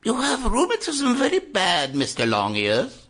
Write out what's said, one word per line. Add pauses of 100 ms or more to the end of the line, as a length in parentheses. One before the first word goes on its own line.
You
have
rheumatism
very
bad,
Mister
Longears.